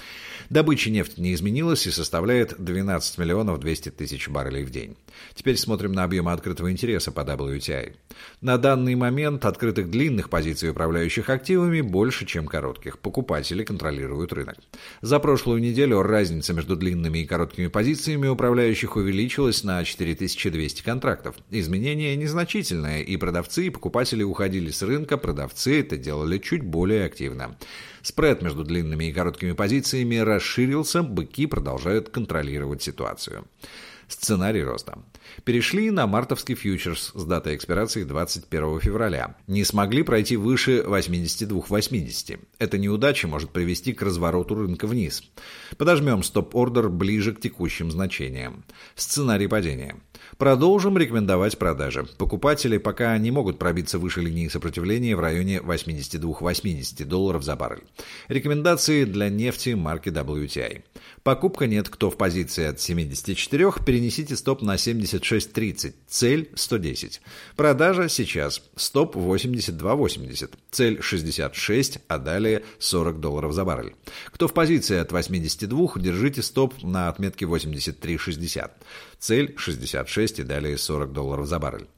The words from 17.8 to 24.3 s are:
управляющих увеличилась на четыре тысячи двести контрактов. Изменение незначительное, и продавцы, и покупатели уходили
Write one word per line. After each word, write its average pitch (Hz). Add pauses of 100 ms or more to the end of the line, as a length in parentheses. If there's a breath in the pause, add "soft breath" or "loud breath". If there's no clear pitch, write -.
управляющих 123
увеличилась 110
на 92
четыре 82
тысячи 95
двести 80
контрактов. 117 (140)
Изменение 120
незначительное, 147
и 90
продавцы, 87
и -
покупатели 120
уходили 95